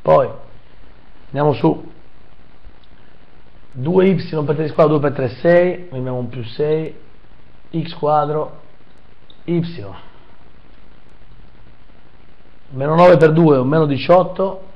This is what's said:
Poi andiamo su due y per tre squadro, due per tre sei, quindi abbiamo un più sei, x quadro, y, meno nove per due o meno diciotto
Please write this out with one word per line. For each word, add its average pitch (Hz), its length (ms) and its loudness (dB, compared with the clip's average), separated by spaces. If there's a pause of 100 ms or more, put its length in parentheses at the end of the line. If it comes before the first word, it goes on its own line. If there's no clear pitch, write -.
Poi 78 280 6 (960)
andiamo 143 280 2
su - 380 0 (1800)
due 175 340 4
y 156 380 2
per 147 120 2
tre 151 120 0
squadro, 156 300 6
due 143 120 2
per 131 40 -2
tre 131 160 -2 (100)
sei, 175 480 4
quindi 127 200 -6
abbiamo 127 120 -4
un 120 100 -6
più 123 140 -8
sei, 156 520 -2 (760)
x 160 240 -4
quadro, 151 640 0 (880)
y, 170 180 2 (3000)
meno 143 260 0
nove 175 220 10
per 160 140 8
due 156 260 8
o 127 60 4
meno 156 220 4
diciotto 180 800 2 (100)